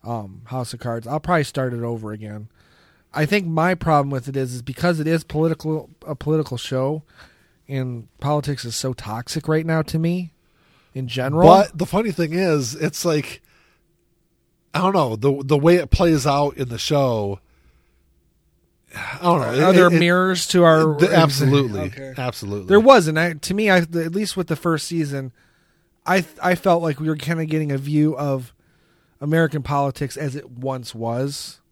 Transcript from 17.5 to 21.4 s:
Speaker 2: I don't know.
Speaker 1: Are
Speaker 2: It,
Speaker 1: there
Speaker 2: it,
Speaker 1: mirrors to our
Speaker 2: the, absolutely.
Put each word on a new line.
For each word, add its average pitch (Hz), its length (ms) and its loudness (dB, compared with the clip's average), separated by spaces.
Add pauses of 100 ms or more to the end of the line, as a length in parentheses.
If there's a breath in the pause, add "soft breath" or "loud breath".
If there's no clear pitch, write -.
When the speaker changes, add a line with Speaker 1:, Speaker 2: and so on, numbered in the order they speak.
Speaker 2:
I - 280 -12
don't 170 180 2
know. 120 60 -2 (200)
Speaker 1:
Are 190 40 6
Speaker 2:
It, 185 40 6
Speaker 1:
there 185 140 8
Speaker 2:
it, 170 100 4
Speaker 1:
mirrors 180 500 2
to 180 160 4
our 160 340 6
Speaker 2:
the, 175 160 4
absolutely. 139 680 2